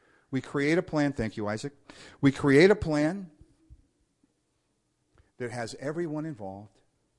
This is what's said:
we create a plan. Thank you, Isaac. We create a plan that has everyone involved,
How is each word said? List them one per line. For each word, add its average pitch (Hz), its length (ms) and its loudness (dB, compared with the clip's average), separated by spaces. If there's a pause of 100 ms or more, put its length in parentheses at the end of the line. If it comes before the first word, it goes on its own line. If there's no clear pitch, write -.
(300)
we 131 120 -4
create 151 380 0
a 170 40 0
plan. 143 300 -2
Thank 110 240 -6
you, 104 100 -6
Isaac. 110 260 -6 (460)
We 139 120 6
create 147 400 6
a 202 40 2
plan 165 540 -2 (2000)
that 120 140 -8
has 117 280 -8
everyone 151 460 -6
involved, 104 540 -14 (400)